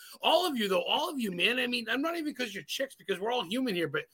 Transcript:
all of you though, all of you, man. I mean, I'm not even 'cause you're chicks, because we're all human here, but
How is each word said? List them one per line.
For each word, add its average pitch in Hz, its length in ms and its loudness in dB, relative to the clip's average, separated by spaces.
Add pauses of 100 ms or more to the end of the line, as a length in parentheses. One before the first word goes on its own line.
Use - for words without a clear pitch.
(200)
all 330 260 4
of 294 100 0
you 214 100 2
though, 185 160 4
all 285 260 0
of 294 120 -4
you, 214 100 0
man. 190 300 2
I 247 80 0
mean, 240 200 -2
I'm 247 140 0
not 330 140 -2
even 302 180 -4
'cause 233 180 -4
you're 185 120 -10
chicks, - 320 -4
because 185 240 -4
we're 214 100 -2
all 240 140 0
human 220 320 0
here, 170 100 2
but 143 160 -2 (120)